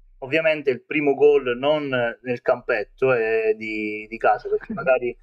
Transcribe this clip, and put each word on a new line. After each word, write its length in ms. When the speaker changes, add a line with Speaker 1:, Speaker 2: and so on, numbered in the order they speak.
Speaker 1:
Ovviamente 520
il 140
primo 300
gol 420
non 320
nel 540
campetto, 720
eh, 420
di, 500
di 120
casa, 320
perché 240
Speaker 2:
<laughs> 0
Speaker 1:
magari 480